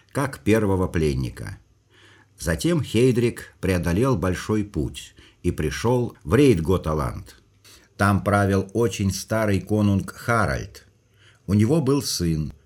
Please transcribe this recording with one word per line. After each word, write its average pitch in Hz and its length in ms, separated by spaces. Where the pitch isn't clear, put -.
как 135 300
первого 98 440
пленника. 65 720
Затем 156 420
Хейдрик 117 800
преодолел 92 580
большой 92 460
путь 76 500
и 87 80
пришёл 113 720
в 78 120
Рейдготаланд. 82 1000
Там 101 260
правил 98 500
очень 107 400
старый 104 480
конунг 101 500
Харальд. 85 760
У 90 80
него 110 280
был 139 200
сын, 80 500